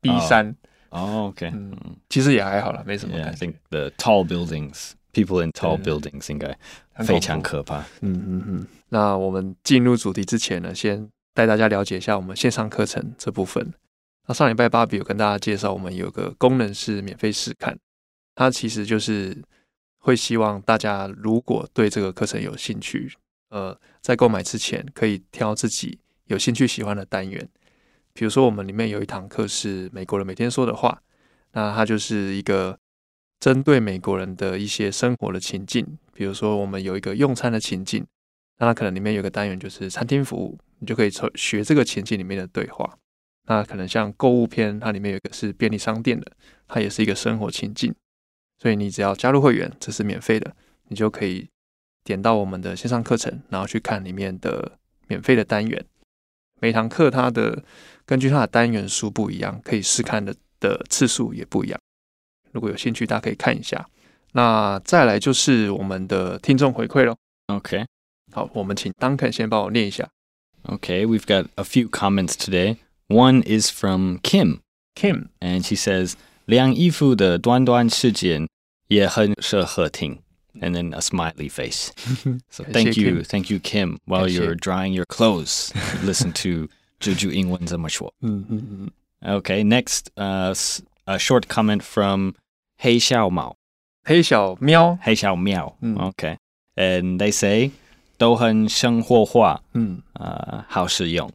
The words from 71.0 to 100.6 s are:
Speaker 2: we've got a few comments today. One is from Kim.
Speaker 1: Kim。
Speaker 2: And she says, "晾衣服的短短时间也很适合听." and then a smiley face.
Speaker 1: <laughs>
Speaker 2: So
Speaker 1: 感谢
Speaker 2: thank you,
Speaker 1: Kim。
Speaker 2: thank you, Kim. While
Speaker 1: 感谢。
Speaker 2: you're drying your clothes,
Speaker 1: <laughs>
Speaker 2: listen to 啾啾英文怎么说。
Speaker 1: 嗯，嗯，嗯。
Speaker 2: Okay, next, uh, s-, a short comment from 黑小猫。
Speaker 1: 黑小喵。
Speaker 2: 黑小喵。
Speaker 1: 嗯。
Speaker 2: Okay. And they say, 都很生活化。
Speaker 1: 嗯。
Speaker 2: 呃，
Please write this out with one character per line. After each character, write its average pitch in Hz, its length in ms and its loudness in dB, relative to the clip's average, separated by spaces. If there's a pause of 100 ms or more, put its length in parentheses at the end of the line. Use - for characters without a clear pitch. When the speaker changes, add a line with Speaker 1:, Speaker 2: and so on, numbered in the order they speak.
Speaker 2:
we've 113 220 2
got 95 300 4
a 98 80 -6
few 120 260 2
comments 98 440 2
today. 95 420 0 (320)
One 127 340 8
is 107 280 2
from 92 520 0
Kim. 151 380 2 (340)
Speaker 1:
Kim。 - 320 0 (140)
Speaker 2:
And 90 260 -2
she - 80 0
says, 92 400 0 (320)
"晾 131 260 6
衣 175 160 4
服 143 260 4
的 95 220 4
短 120 280 4
短 120 260 4
时 123 200 2
间 82 380 -2 (380)
也 101 200 4
很 104 360 2
适 98 200 0
合 78 280 -2
听." - 300 -8 (400)
and 87 140 -4
then 87 200 -4
a - 60 -8
smiley 82 480 -4
face. - 420 -8 (320)
Speaker 1:
<laughs> 127 180 -4 (100)
Speaker 2:
So - 140 -16
Speaker 1:
感 117 200 2
谢 113 80 4
Speaker 2:
thank 110 60 2
you, 90 240 4
Speaker 1:
Kim。 - 20 -6
Speaker 2:
thank 98 260 -4
you, 101 80 0
Kim. 87 480 -2
While 92 200 2
Speaker 1:
感 92 40 2
谢。 90 100 0
Speaker 2:
you're 85 160 0
drying 95 360 -2
your 92 140 -2
clothes, 98 640 0 (180)
Speaker 1:
<laughs> - 160 -6
Speaker 2:
listen 92 280 0 (100)
to 85 260 -2 (320)
啾 98 180 0
啾 95 120 -2
英 90 200 0
文 87 160 -4
怎 85 120 -4
么 80 100 -4
说。 - 320 -8
Speaker 1:
嗯， 104 280 -2
嗯， 110 220 -4
嗯。 98 720 -6
Speaker 2:
Okay, 98 240 0
next, 123 520 2
uh, 95 380 -2
s-, - 260 -4 (260)
a 98 120 -2
short 123 300 4
comment 107 340 0
from 98 500 0 (460)
黑 120 200 6
小 113 320 4
猫。 78 260 -4 (480)
Speaker 1:
黑 170 180 6
小 101 380 4
喵。 165 400 6
Speaker 2:
黑 113 140 4
小 101 200 2
喵。 90 460 -2
Speaker 1:
嗯。 113 160 -2
Speaker 2:
Okay. 85 400 -4 (400)
And 92 420 0
they 104 140 2
say, 110 380 2 (480)
都 117 180 6
很 110 320 4
生 117 340 2
活 113 220 6
化。 101 380 4 (100)
Speaker 1:
嗯。 104 300 -4 (120)
Speaker 2:
呃， - 540 -10